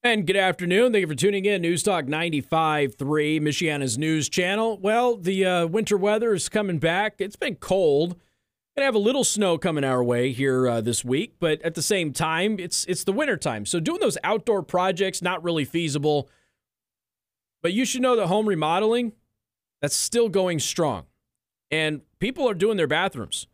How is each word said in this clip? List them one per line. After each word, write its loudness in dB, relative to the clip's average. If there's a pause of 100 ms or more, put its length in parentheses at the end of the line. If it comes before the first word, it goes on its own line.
And 2
good 2
afternoon. 2
Thank 2
you -2
for -4
tuning 0
in. 0
News 0
Talk 0
ninety-five 0
three, 0
Michiana's -2
news 0
channel. 0
Well, 2
the, 0
uh, 2
winter 0
weather 2
is -4
coming 0
back. 0
It's -6
been -4
cold. 2 (600)
Gonna 0
have 2
a 4
little 2
snow 2
coming -2
our 2
way 2
here, 2
uh, 0
this -2
week, -2
but -2
at -4
the -4
same 0
time, -2
it's, -6
it's -4
the -2
winter 0
time. -4
So -2
doing -4
those -2
outdoor 0
projects, -2
not -4
really 0
feasible. -2 (1300)
But -2
you 0
should -4
know 2
that 0
home 2
remodeling, 0 (680)
that's -2
still 0
going 2
strong. -2 (680)
And 0 (180)
people -2
are 0
doing 2
their 2
bathrooms. -4